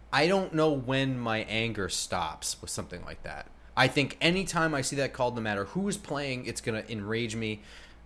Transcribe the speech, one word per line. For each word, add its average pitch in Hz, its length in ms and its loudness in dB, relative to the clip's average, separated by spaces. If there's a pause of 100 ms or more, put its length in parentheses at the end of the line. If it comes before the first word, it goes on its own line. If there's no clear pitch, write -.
(120)
I 139 140 6
don't 190 280 2
know 156 180 6
when 135 460 0
my 113 200 0 (100)
anger 107 400 0
stops - 720 -2
with 85 100 -8
something - 340 -6
like 76 180 -12
that. 73 240 -10 (300)
I 127 100 8
think 135 340 2
anytime 170 540 2
I 139 80 0
see 139 140 -2
that 131 160 0
call, 123 180 2
no 117 100 -4
matter 104 260 0
who 190 220 -2
is 202 80 0
playing, 139 500 -4
it's 117 140 -6
gonna 110 280 -2
enrage 110 480 -2
me, 107 260 -2 (440)